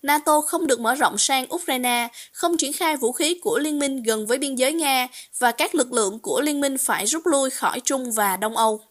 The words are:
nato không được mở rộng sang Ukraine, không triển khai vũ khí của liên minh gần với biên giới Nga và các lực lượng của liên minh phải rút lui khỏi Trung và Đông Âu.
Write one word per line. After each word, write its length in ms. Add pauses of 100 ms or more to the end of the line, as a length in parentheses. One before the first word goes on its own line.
nato 380
không 260
được 140
mở 140
rộng 240
sang 360
Ukraine, 540 (240)
không 240
triển 160
khai 240
vũ 160
khí 300
của 160
liên 200
minh 240
gần 240
với 120
biên 160
giới 180
Nga 360 (300)
và 140
các 220
lực 180
lượng 260
của 220
liên 200
minh 180
phải 280
rút 200
lui 240
khỏi 300
Trung 320
và 240
Đông 200
Âu. 240 (100)